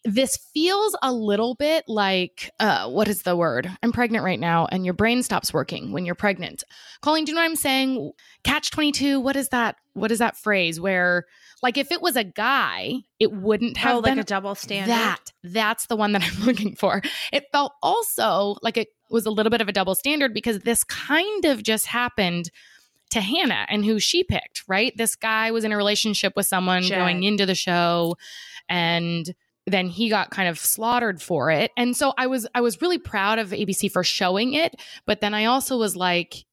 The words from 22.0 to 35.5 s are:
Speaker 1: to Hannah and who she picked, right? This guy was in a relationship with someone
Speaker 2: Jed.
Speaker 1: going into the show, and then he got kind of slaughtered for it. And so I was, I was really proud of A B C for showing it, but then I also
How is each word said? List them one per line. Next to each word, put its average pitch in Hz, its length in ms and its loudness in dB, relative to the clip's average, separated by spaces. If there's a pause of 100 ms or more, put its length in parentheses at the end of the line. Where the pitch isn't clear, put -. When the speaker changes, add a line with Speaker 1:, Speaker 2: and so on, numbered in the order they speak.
Speaker 1:
to 220 100 0
Hannah 214 480 0
and 208 160 0
who 214 160 2
she 359 240 2
picked, - 420 -4
right? 202 300 0
This 226 180 -2
guy 220 380 -2
was 226 100 0
in 214 80 -2
a 208 60 0
relationship 208 580 0
with 196 120 0
someone 185 360 2
Speaker 2:
Jed. 185 160 0
Speaker 1:
going 180 240 2
into 202 240 2
the 185 80 2
show, 170 640 2 (520)
and 170 640 0 (320)
then 185 220 0
he 196 220 -2
got 208 220 2
kind 190 180 0
of 165 100 -4
slaughtered 226 640 0
for 151 260 0
it. 160 280 2
And 240 200 0
so 277 220 2
I 254 80 0
was, 254 260 -2
I 247 80 0
was 233 220 0
really 349 160 0
proud 214 400 0
of 196 140 -4
A 208 120 -2
B 190 80 -2
C 196 140 -2
for 180 160 0
showing 202 520 0
it, 320 200 0 (320)
but 214 140 -2
then 208 140 -2
I 214 100 0
also 254 340 2